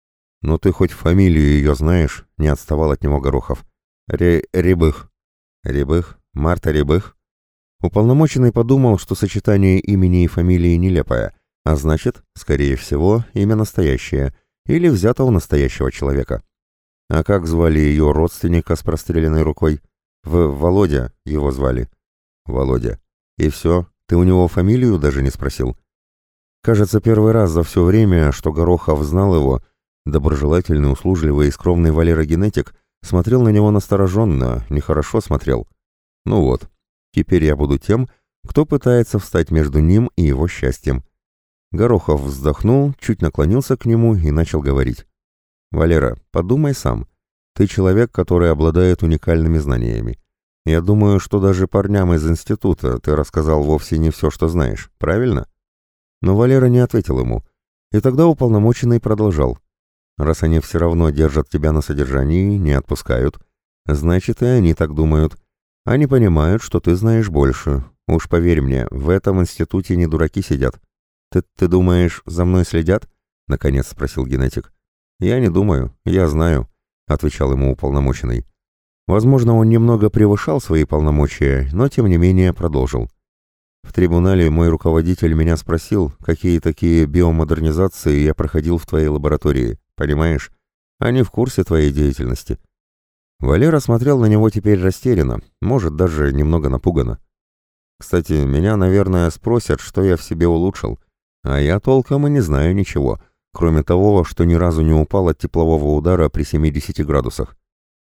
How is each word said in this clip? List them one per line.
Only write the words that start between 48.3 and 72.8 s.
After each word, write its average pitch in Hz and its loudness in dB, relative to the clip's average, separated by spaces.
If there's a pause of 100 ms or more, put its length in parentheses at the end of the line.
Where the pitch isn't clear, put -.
обладает 82 2
уникальными 80 0
знаниями. 58 -4 (460)
Я 80 2
думаю, 101 2
что - -2
даже 92 2
парням 98 0
из 78 0
института 80 -2
ты 73 -2
рассказал 76 -2
вовсе 76 -2
не 80 0
всё, - -4
что 82 -4
знаешь, 76 -4
правильно?" 95 -2 (720)
Но 92 2
Валера 127 4
не 123 4
ответил 113 0
ему. 58 -4 (480)
И 139 2
тогда 135 2
уполномоченный 120 2
продолжал. 95 0 (580)
"Раз 76 -2
они 80 2
всё - -6
равно 82 2
держат 73 0
тебя 78 -2
на 78 2
содержании, 73 -2
не 76 0
отпускают, 67 -2 (480)
значит, 85 -2
и 120 0
они 107 4
так 76 -4
думают. 78 0 (460)
Они 139 0
понимают, 101 2
что - -4
ты 87 0
знаешь 110 0
больше. 69 -2 (240)
Уж 82 -2
поверь 85 2
мне, 65 -2
в 67 -6
этом 95 0
институте 90 -4
не 87 0
дураки 78 -2
сидят". 65 -4 (500)
"Ты, 90 0 (140)
ты 92 0
думаешь, 90 2
за 85 -4
мной 90 2
следят?" 85 -2 (380)